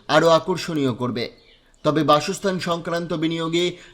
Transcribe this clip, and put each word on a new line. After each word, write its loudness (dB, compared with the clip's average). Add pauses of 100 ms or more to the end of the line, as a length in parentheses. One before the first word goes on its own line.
আরও 4
আকর্ষণীয় 0
করবে, -6 (520)
তবে 2
বাসস্থান 0
সংক্রান্ত -4
বিনিয়োগে -2 (160)